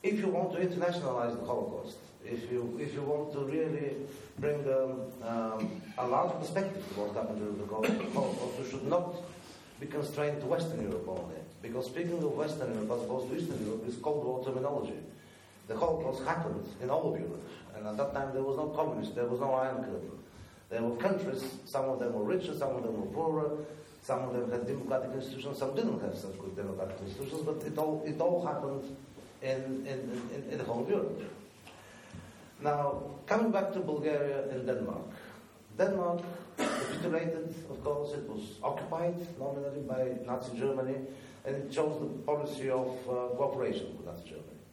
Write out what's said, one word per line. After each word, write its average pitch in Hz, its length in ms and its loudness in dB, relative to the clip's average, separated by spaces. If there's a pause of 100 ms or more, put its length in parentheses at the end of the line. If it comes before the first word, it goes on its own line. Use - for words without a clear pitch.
if 208 160 4
you 196 120 4
want 185 240 4
to 175 60 0
internationalize 165 760 2
the - 80 -4
Holocaust, - 520 -2 (260)
if 120 280 -4
you, 120 280 0
if 147 140 -2
you 143 80 -2
want 147 320 0
to 139 60 -2
really 147 580 2 (400)
bring, 147 320 2
um, 131 400 4 (180)
um, 113 540 0 (160)
a 123 80 0
large 127 320 4
perspective - 560 0
to 101 80 -2
what 104 160 0
happened 107 220 0
during 104 180 -2
the 104 80 -4
Holocaust, 120 920 2
you 135 100 -4
should 135 160 -4
not 175 300 4 (640)
be 139 80 -6
constrained 147 520 0
to - 60 -4
Western 160 380 2
Europe 92 260 -2
only. 85 320 -4 (220)
Because 117 240 -2
speaking 170 340 0
of 147 160 2
Western 139 360 0
Europe 110 200 -2
as 120 100 2
opposed 127 260 0
to - 80 0
Eastern 113 280 0
Europe 113 220 -2
is 120 100 -2
Cold 147 260 2
War 127 220 0
terminology. 131 560 0 (680)
The 113 80 -2
Holocaust 147 480 2
happened 165 400 0 (180)
in 127 100 0
all 156 200 4
of - 80 0
Europe. - 220 -4 (340)
And 107 120 -6
at 107 100 -2
that 139 160 2
time 139 200 0
there 135 100 2
was 135 120 2
no 151 140 0
communist, 131 460 0
there 120 100 2
was 123 140 0
no 135 140 4
Iron 131 300 2
Curtain. - 340 -6 (520)
There 113 140 0
were 117 140 2
countries, 135 460 2 (220)
some 135 240 2
of 131 100 2
them 117 140 2
were 107 100 0
richer, - 300 2
some 135 240 0
of 117 60 -2
them - 180 0
were - 160 -2
poorer, 156 480 2 (380)
some 127 260 0
of 123 40 -2
them 120 180 0
had 120 160 0
democratic 131 500 0
institutions, 139 400 -4
some 135 160 0
didn't - 280 2
have - 140 -2
such 95 220 -8
good 95 180 -6
democratic 95 460 -4
institutions, 139 400 -4
but 151 240 -2
it 151 140 -2
all, 156 260 2
it 151 160 -2
all 175 240 4
happened 139 400 -2 (560)
in, 131 480 0
in, 127 320 -2 (120)
in, - 180 -6
in 147 80 -2
the 127 40 -2
whole 120 200 0
of - 60 -2
Europe. - 320 2 (1400)
Now, 143 380 2 (240)
coming 226 240 6
back 196 240 4
to 185 60 0
Bulgaria 143 720 2
and 127 180 -2
Denmark. - 420 0 (680)
Denmark 180 420 4 (360)
capitulated, 160 960 0 (160)
of 135 120 -6
course, 147 300 2
it 147 160 -4
was 107 320 -6
occupied 170 560 0 (220)
nominally 139 420 -2
by 131 320 0 (140)
Nazi 123 320 -2
Germany, 131 340 2 (500)
and 135 120 0
it - 160 -4
chose 151 280 2
the 151 60 0 (160)
policy 135 480 2
of, 127 180 4 (220)
uh, 123 260 2
cooperation 127 600 2
with - 80 -10
Nazi 85 240 -8
Germany. - 320 -12 (100)